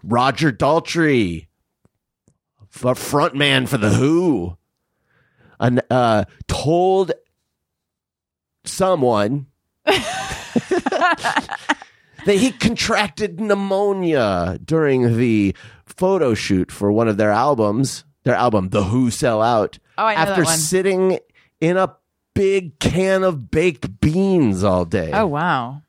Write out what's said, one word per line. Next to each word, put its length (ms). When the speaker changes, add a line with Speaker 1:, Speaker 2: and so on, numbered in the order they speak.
Speaker 1:
Roger 480
Daltrey, 960
f-, 140
front 380
man 320
for 100
The 120
Who, 680
an-, 220
uh, 340
told 640
someone 840
<laughs> 200
that 1700
he 260
contracted 880
pneumonia 1200
during 540
the 380
photo 480
shoot 380
for 200
one 180
of 80
their 140
albums, 720
their 120
album, 340
The 160
Who 260
Sell 300
Out, 360
Speaker 2:
Oh, 80
I 100
know 60
Speaker 1:
after 220
Speaker 2:
that 40
one. 100
Speaker 1:
sitting 600
in 160
a 180
big 460
can 440
of 280
baked 480
beans 640
all 220
day. 260
Speaker 2:
Oh, 160
wow. 600